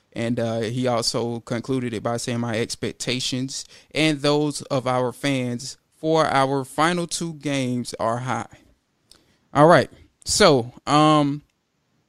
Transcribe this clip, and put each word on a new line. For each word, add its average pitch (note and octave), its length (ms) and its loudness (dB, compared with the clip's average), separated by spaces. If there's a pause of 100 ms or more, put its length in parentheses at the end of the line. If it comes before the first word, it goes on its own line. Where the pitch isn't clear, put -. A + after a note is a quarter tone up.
(120)
And, A#2 280 -4
uh, A2+ 220 -2
he B2 260 -2
also A#2 500 -2
concluded B2 560 -6
it G2+ 80 -6
by A#2 140 -2
saying, A#2 240 -4
"My A#2 180 -2
expectations B2+ 1080 -6 (300)
and D3+ 260 0
those D3 420 0
of B2+ 260 -4
our B2+ 240 0
fans B2+ 640 -4 (240)
for D#3+ 260 2
our C3+ 380 0
final F3 420 0
two E3+ 280 -6
games C3+ 640 -4
are A2+ 180 0
high." A#2+ 400 -6 (960)
All D3 140 8
right. D3+ 220 6 (340)
So, C3+ 480 4 (160)
um, D3 540 4 (680)